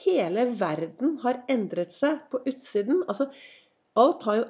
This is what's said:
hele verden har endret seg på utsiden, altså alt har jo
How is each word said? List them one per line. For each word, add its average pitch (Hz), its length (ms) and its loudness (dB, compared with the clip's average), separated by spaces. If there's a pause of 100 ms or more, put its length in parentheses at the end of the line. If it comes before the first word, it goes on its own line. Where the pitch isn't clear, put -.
hele 233 440 2 (140)
verden 170 640 -2
har 247 160 0 (120)
endret 180 440 -2
seg 294 240 0 (120)
på 254 100 -2 (100)
utsiden, 262 560 0
altså 269 220 -2 (680)
alt 262 300 6
har 214 120 2
jo - 100 -2